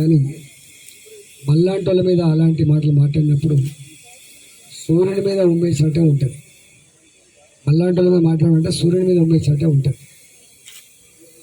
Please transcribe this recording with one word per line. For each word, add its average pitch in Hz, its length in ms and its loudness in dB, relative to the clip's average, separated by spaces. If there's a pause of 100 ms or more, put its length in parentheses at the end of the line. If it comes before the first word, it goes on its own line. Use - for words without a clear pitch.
కానీ 160 180 2 (1300)
మల్లాంటోళ్ళ 185 600 0
మీద 175 120 0 (120)
అలాంటి 160 380 0
మాటలు 151 300 0
మాట్లాడినప్పుడు, 147 560 0 (1200)
సూర్యుని 190 460 -2
మీద 196 140 -2 (120)
ఉమ్మేసినట్టే 165 500 0 (100)
ఉంటది. 139 240 -2 (1300)
మల్లాంటోళ్ళ 180 480 2
మీద 175 140 2
మాట్లాడాలంటే 160 500 2
సూర్యుని 180 320 0
మీద 175 160 2
ఉమ్మేసినట్టే 156 480 0
ఉంటది. 135 260 -2 (1400)